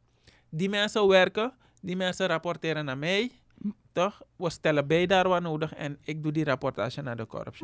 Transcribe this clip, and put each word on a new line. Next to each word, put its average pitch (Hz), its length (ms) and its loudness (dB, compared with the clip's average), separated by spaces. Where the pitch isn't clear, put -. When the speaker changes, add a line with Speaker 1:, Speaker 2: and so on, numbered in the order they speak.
Speaker 1:
Die 175 200 -2
mensen 208 400 2
werken, 190 440 4
die 185 140 -6
mensen 185 300 -2
rapporteren 160 580 -4
naar 135 140 -6
mij. 196 320 0
Speaker 2:
M- 208 120 -6
Speaker 1:
Toch? 185 300 0
We 175 140 -2
stellen 147 360 0
bij 165 200 2
daar 185 220 4
wat 175 140 2
nodig 156 320 -4
en 143 260 -8
ik 156 220 -8
doe 156 100 0
die 156 120 0
rapportage 131 580 -2
naar 117 140 -6
de 113 80 -8
korpschef. - 400 -12